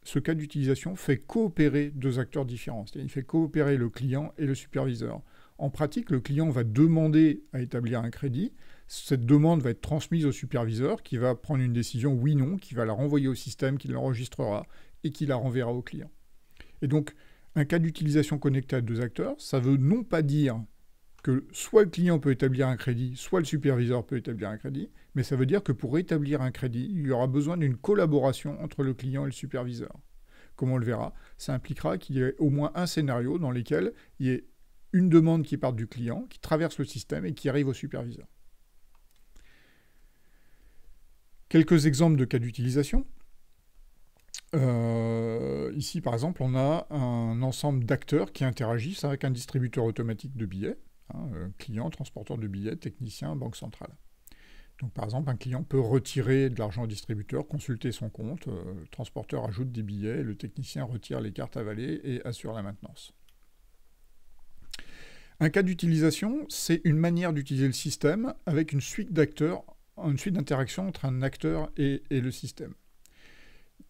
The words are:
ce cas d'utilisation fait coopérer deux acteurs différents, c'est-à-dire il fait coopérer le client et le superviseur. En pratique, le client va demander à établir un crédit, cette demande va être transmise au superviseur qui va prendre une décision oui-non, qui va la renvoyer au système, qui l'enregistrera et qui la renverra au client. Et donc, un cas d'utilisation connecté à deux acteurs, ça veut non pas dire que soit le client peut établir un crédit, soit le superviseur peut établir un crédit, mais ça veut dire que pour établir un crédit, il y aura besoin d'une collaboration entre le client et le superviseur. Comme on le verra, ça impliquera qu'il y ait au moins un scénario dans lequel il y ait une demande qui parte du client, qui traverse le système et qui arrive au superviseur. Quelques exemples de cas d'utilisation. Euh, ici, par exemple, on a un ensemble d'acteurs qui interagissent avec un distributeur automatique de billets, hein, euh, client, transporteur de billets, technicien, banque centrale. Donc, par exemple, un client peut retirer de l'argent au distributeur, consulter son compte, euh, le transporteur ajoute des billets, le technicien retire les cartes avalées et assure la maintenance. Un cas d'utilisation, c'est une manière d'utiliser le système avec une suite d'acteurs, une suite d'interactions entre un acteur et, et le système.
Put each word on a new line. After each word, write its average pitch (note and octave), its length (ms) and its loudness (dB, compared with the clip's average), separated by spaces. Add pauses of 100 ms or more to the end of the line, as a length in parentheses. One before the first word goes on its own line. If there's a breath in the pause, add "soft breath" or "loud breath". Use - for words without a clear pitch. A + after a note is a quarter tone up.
ce - 160 -2
cas E3 140 0
d'utilisation D3 600 0
fait C#3 240 0
coopérer D3 720 2
deux C3 300 0
acteurs C3+ 240 -2
différents, A#2 420 -8
c'est-à-dire C3+ 200 -8
il C3 60 -8
fait C3 120 -6
coopérer D3+ 520 2
le A#2+ 120 2
client C3 500 -2
et D3+ 80 0
le C3 80 0
superviseur. A#2+ 640 -4 (380 soft breath)
En C#3 120 -2
pratique, - 400 -2
le C3 100 2
client D#3 300 0
va A#2+ 120 2
demander D#3 800 6 (100)
à C3 80 -4
établir A#2+ 400 -2
un A#2 100 -2
crédit, C#3+ 420 -2 (340 soft breath)
cette - 380 -2
demande D3 380 8
va B2 80 0
être - 100 -4
transmise D#3 460 0
au C3 60 2
superviseur B2 720 -2
qui - 140 -4
va B2 180 2
prendre C3 280 -2
une B2 100 2
décision A#2+ 400 0
oui-non, C#3 440 4
qui - 180 -10
va A#2 100 0
la A2 80 0
renvoyer C#3 360 2
au B2+ 60 0
système, C3+ 440 -2
qui C3 100 -8
l'enregistrera B2 800 -2 (380 soft breath)
et D#3 60 -2
qui D3 160 -4
la C3+ 100 2
renverra A#2+ 360 0
au B2 100 -4
client. - 280 -12 (720 soft breath)
Et C#3+ 60 2
donc, D3 260 2 (400 soft breath)
un D3+ 100 4
cas E3+ 140 4
d'utilisation D3+ 600 2
connecté C3+ 380 0
à B2 40 2
deux A2+ 200 0
acteurs, C4 380 -2
ça - 220 0
veut C3+ 160 6
non E3 260 4
pas E3 200 2
dire C#3 380 2 (640)
que C3 300 0
soit - 320 6
le E3 60 0
client E3+ 280 4
peut C#3 120 2
établir C3 380 4
un B2+ 80 0
crédit, B2 380 -2
soit - 240 -2
le F3 60 4
superviseur B2 600 2
peut C3 100 -2
établir G#2+ 320 -4
un G#2+ 80 -6
crédit, C3+ 340 -8 (240 soft breath)
mais C3+ 80 2
ça C3+ 140 -2
veut B2+ 100 4
dire G3 160 2
que C#3 100 0
pour B2 260 -2
établir D3 440 0
un B2+ 80 0
crédit, B2 400 -4
il D#3+ 160 -2
y C3 40 2
aura B2+ 160 2
besoin C#3+ 300 0
d'une C#3 200 2
collaboration D3 840 2
entre D3 200 -4
le C3 100 2
client C3+ 320 -4
et C#3 40 -2
le B2+ 40 -4
superviseur. B2 640 -6 (600 soft breath)
Comme B2+ 160 2
on B2+ 60 4
le A2+ 80 0
verra, A#2 280 -2 (240 soft breath)
ça - 160 -4
impliquera D#3 420 -2
qu'il C#3 200 -6
y B2+ 60 2
ait C3 160 2
au D3 120 4
moins D3 240 2
un F3 120 0
scénario C#3 520 0
dans D3 120 -2
lequel D3 420 0 (260 loud breath)
il C3 80 0
y C3 40 4
ait B2+ 160 -2 (460)
une F#3 160 6
demande E3 340 8
qui C#3 140 -4
parte B2+ 200 0
du A2+ 100 -4
client, A#2+ 440 -6
qui - 80 -18
traverse D#3 400 0
le C#3+ 60 -2
système D3 420 -6
et D#3+ 80 -4
qui - 140 -4
arrive C3+ 200 2
au B2+ 60 0
superviseur. B2+ 520 -8 (3250 soft breath)
Quelques D#3+ 360 8
exemples D#3 300 6
de C3 80 4
cas B2 140 2
d'utilisation. B2+ 680 0 (1500)
Euh, A#2 1200 0
ici, D3 260 -4
par A#2 140 0
exemple, C#3 300 -2
on B2+ 100 2
a C#3 360 2
un A#2+ 520 0
ensemble C3 420 0
d'acteurs C#3+ 480 0
qui - 120 -4
interagissent A#2+ 580 -2
avec C#3 220 -2
un C3 80 0
distributeur B2 520 -2
automatique A#2 520 -4
de A#2 100 -4
billets, F#2+ 300 -4 (360)
hein, E3 220 -8
euh, E2+ 140 -8 (100)
client, A#2+ 320 -6
transporteur A#2 480 -10
de A2 80 -6
billets, G2+ 300 -6
technicien, B2+ 580 -8
banque B2 220 -6
centrale. - 340 -14 (920 soft breath)
Donc, B2 120 -6
par A2+ 120 -8
exemple, C3 240 -4
un B2 80 -2
client C3+ 280 -6
peut C3 160 0
retirer C3 720 2
de A#2 100 -4
l'argent A2 240 -4
au - 20 -4
distributeur, G#2+ 600 -6
consulter C3 420 -4
son G#2+ 200 -6
compte, A2+ 360 -10
euh, F2+ 160 -6 (180)
le D#2 80 -16
transporteur A#2+ 560 -8
ajoute A#2+ 280 -4
des A2 100 -4
billets, G#2 400 -4
le B2+ 140 -6
technicien C3 480 -8
retire B2 360 -6
les G#2+ 120 -6
cartes - 240 -8
avalées A#2 480 -6
et B2 200 -4
assure A2 280 -8
la A2 100 -6
maintenance. - 500 -12 (2250 loud breath)
Un D#3 100 4
cas G3 120 4
d'utilisation, F3 840 2
c'est - 360 0
une D#3 120 6
manière E3+ 360 2
d'utiliser C#3 340 0
le C3 60 2
système G3+ 640 0 (120)
avec D#3+ 260 2
une C#3 80 0
suite - 320 -6
d'acteurs, D#3 520 2 (320)
une D3 220 0
suite F#3+ 160 -2
d'interactions C#3+ 520 -2
entre E3+ 200 -6
un B2+ 160 -2
acteur D#3 540 -2
et, C#3 340 0
et C3+ 100 0
le B2+ 100 -2
système. - 440 -10 (1160 soft breath)